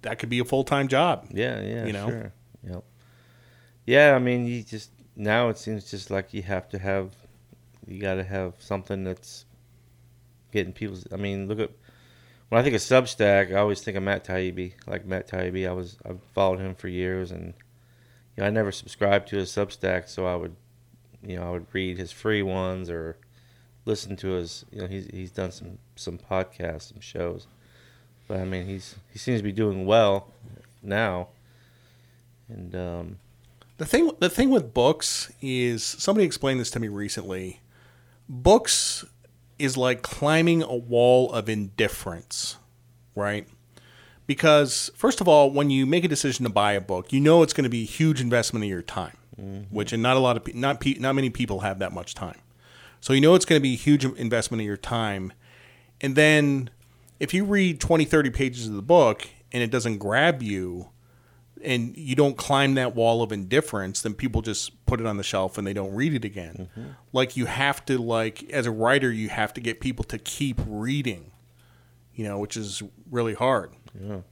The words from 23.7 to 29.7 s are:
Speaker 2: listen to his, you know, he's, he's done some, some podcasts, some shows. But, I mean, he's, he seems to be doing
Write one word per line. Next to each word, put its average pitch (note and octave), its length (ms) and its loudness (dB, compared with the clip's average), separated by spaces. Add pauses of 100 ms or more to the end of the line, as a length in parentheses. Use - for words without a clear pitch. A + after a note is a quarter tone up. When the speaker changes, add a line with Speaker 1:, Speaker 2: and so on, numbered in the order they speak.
Speaker 2:
listen G#2 320 -6
to F#2+ 160 -4
his, F2 380 -8
you G#2 100 -14
know, F#2 60 -8
he's, F#2+ 200 -10
he's F#2 240 -14
done F#2 200 -6
some, F#2 280 -18 (160)
some E2+ 240 -12
podcasts, F2 720 -6
some - 80 -20
shows. F2 460 -8 (800)
But, G2 120 -6
I F#2 60 -4
mean, F#2 200 -6
he's, G2 300 -12 (160)
he - 80 -18
seems A#2+ 200 -2
to G2+ 40 -6
be G2+ 80 -4
doing G2 340 -2